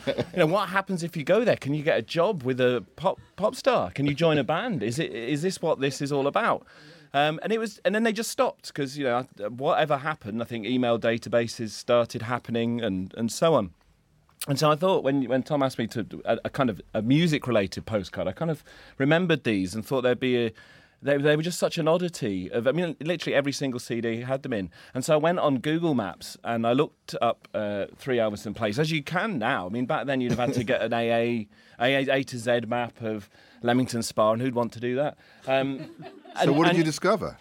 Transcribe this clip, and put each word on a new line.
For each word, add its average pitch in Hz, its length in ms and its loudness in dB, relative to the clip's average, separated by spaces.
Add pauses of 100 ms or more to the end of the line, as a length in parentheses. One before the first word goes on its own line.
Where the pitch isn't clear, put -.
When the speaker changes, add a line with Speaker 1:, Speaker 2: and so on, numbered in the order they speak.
Speaker 1:
you - 320 -2
know, 160 80 6
what 185 220 0
happens 190 340 -2
if 165 120 -6
you 151 80 -4
go 196 220 4
there? 160 100 4
Can 139 200 -2
you 151 80 -2
get 127 160 2
a - 20 0
job 170 400 0
with 127 180 0
a 123 240 4 (120)
pop, - 240 -2 (160)
pop 202 200 0
star? 165 360 2
Can 139 160 -2
you 147 80 0
join 156 240 4
a 135 40 2
band? 170 380 -2
Is 117 160 -2
it, 160 160 -2
is 131 300 -4
this 185 180 -2
what 160 180 0
this 139 220 -2
is 143 100 -4
all 139 140 0
about? 170 400 0 (480)
Um, 151 300 2
and 180 80 -4
it 226 80 0
was, 220 240 -8
and 185 100 2
then 220 100 2
they 226 100 2
just 220 180 -4
stopped - 420 -2
'cause, 139 240 -6
you 143 60 -2
know, 123 240 0 (220)
whatever 143 480 2
happened, 127 440 -4
I 117 40 -6
think 117 200 -6
email 120 320 2
databases 117 760 0
started 120 500 0
happening 117 600 -2
and, 95 360 -2
and 113 120 -2
so 165 240 2
on. 104 180 2 (760)
And 143 100 0
so 151 140 4
I 156 40 4
thought 175 280 2
when, 135 220 2
when 123 180 0
Tom 143 180 -2
asked 135 160 0
me 117 100 0
to 110 160 -4
do - 220 -12
a, 110 200 2
a - 40 -6
kind 135 200 0
of 90 120 -4 (120)
a 107 80 0
music-related 123 840 2
postcard, 95 440 -4
I - 20 -2
kind 165 180 -4
of 156 140 -4 (340)
remembered 160 460 2
these 95 320 0
and 110 100 -8
thought 131 160 -2
there'd 123 200 2
be 123 240 2
a, 113 60 -2 (520)
they, 143 140 2
they 147 180 4
were 156 80 0
just 175 160 -6
such 175 180 -2
an 160 100 0
oddity 156 600 0
of, 117 160 -2
I 131 60 4
mean, 165 300 0
literally 156 340 -2
every 139 160 2
single 127 280 -4
C 117 220 -6
D 113 200 -2
had 135 220 -4
them 131 100 -4
in. 95 180 -2 (220)
And 127 100 -4
so 160 100 2
I 156 40 6
went 165 220 2
on 135 200 2
Google 160 340 0
Maps 101 520 -4
and 113 200 -2
I 117 80 4
looked - 480 -2
up, - 320 0
uh, 104 340 -4 (100)
Three 127 220 0
Alveston 107 360 -2
Place, 110 240 -2
as 156 100 0
you 156 140 -2
can 185 340 -4
now. 110 280 0
I 92 40 -6
mean, 120 160 -4
back 123 220 -2
then 131 140 0
you'd 120 100 0
have 113 80 -2
had 127 140 0
to 123 100 -2
get 110 180 0
an 117 120 -2
<laughs> - 0 -
A 117 180 0
A, 117 360 0 (320)
A 135 300 2
A, 139 100 2
A 135 40 0
to 127 140 -10
Z 120 300 0
map 120 340 -4
of 110 280 -6 (340)
Leamington 120 380 2
Spa, 110 300 2
and 113 100 0
who'd 127 140 -2
want 117 180 -2
to 110 60 -14
do 123 160 -2
that? 139 220 -2 (280)
Um, 135 500 -2
Speaker 2:
<laughs> - 40 -20 (380)
So 143 60 0
Speaker 1:
and, 165 140 4
Speaker 2:
what 160 60 6
did 180 60 6
Speaker 1:
and 170 80 4
Speaker 2:
you 165 80 4
discover? 156 560 0